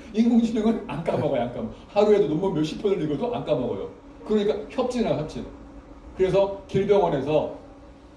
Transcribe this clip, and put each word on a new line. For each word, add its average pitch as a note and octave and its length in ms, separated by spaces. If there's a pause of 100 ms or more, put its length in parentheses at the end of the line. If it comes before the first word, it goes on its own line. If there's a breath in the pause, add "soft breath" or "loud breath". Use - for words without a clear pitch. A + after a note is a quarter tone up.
(140 loud breath)
인공지능은 A3+ 720
안 D#3 160
까먹어요, C#3 400
안 A#2+ 100
까먹어요. A2 220 (140 loud breath)
하루에도 G#3 400
논문 F3+ 260
몇십 D3+ 280
편을 F#3+ 200
읽어도 D3+ 320
안 - 100
까먹어요. B2 440 (380)
그러니까 G#3+ 280 (160)
협진이에요, A3+ 460
협진. C#3+ 280 (720)
그래서 F#3 520
길병원에서 D#3 840 (640)